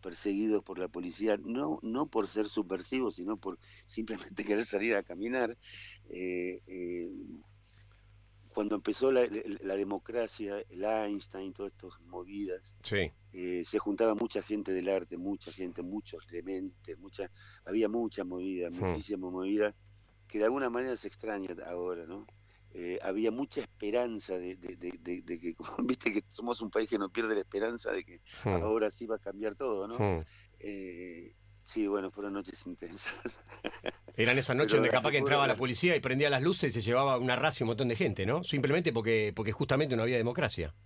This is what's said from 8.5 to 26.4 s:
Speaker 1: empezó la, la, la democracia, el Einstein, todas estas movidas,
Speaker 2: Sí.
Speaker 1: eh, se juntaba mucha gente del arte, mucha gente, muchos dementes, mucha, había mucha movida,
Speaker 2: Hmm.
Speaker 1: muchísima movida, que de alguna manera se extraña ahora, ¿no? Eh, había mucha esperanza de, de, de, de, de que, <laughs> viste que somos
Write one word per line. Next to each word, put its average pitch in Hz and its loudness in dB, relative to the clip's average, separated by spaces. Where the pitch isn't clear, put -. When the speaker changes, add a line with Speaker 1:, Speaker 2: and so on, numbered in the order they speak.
Speaker 1:
empezó 117 2
la, 127 6
la, 104 -4
la 98 0
democracia, 101 -2
el 92 -8
Einstein, 104 -2
todas 98 -8
estas - -16
movidas, 92 -8
Speaker 2:
Sí. 98 0
Speaker 1:
eh, 90 -4
se - 0
juntaba 107 4
mucha - -2
gente 104 -2
del 92 0
arte, 90 0
mucha 98 -6
gente, 90 -8
muchos 98 -8
dementes, 92 -8
mucha, 98 -10
había 107 2
mucha 107 0
movida, 90 -4
Speaker 2:
Hmm. 87 -8
Speaker 1:
muchísima 92 -2
movida, 101 0
que 107 -6
de 104 4
alguna 127 2
manera 123 -2
se 104 -10
extraña 98 -6
ahora, 87 -4
¿no? 101 -12
Eh, 90 -4
había 110 2
mucha 135 -4
esperanza 107 -2
de, 90 -6
de, 90 -12
de, 90 -8
de, 90 -6
de 85 -6
que, 85 -6
<laughs> - -4
viste 123 0
que 101 0
somos 117 -4